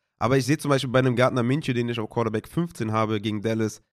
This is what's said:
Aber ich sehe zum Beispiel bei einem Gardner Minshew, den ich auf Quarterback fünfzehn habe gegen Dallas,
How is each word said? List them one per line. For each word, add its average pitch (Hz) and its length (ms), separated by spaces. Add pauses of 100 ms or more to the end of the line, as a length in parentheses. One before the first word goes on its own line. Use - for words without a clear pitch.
(200)
Aber 123 160
ich 131 100
sehe 151 120
zum 143 120
Beispiel 135 200
bei 123 80
einem 127 180
Gardner 123 260
Minshew, 135 300
den 120 160
ich 117 120
auf 107 100
Quarterback 110 380
fünfzehn 165 440
habe 110 280
gegen 107 200
Dallas, 110 420 (100)